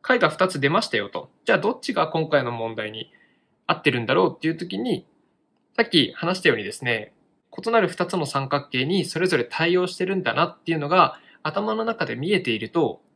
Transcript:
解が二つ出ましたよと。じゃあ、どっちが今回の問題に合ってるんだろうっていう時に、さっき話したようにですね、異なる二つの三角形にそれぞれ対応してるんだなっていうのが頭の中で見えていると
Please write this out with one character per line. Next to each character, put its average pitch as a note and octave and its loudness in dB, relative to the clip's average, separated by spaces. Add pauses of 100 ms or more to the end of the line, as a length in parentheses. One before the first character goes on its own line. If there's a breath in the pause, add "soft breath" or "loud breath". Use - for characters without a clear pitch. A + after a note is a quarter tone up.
解 B3+ 2
が F3+ 4
二 F#3 2
つ F3+ -4
出 C#3 2
ま G3+ 2
し - -6
た - -2
よ G2+ -2
と。 - -10 (140)
じ - 2
ゃ - 6
あ、 F#3+ 4
ど G#3 0
っ - -6
ち - -6
が E3 0
今 D#3+ -2
回 D3 2
の B2 -4
問 A2+ -6
題 G#2+ -8
に A2 -14 (560 soft breath)
合 E3 2
っ - -8
て B2+ 4
る A#2+ 0
ん A2+ -4
だ B2+ 2
ろ - 6
う D#3 0
っ - -20
て D#3+ 0
い - 2
う D#3+ -4
時 F3+ -6
に、 G#3+ -2 (720)
さ A3+ 4
っ A3+ -4
き D3 2
話 F#3 -2
し - -8
た F3+ 4
よ B2 4
う - -6
に G#2 -6
で F#2+ -8
す - -12
ね、 A2+ -2 (440)
異 - -4
な A3+ 6
る F#3 2
二 E3 -2
つ F#3+ -4
の D#3 -2
三 C#3 -4
角 C#3 -2
形 B2+ -2
に E3+ 2
そ - -4
れ F#3 2
ぞ E3+ 2
れ D#3+ 2
対 F3 0
応 F3+ 2
し F3 -8
て F#3 -2
る F#3+ -2
ん F#3 -2
だ A2+ 0
な D#3+ 4
っ - -12
て - -4
い - 2
う D#3+ 0
の C#3+ -4
が E3+ 4 (240 loud breath)
頭 G#3 -2
の A3+ -2
中 A3+ -2
で A2+ -6
見 D#3+ 0
え F#3 4
て B2 -4
い A2 0
る A2 -6
と C3 0 (160)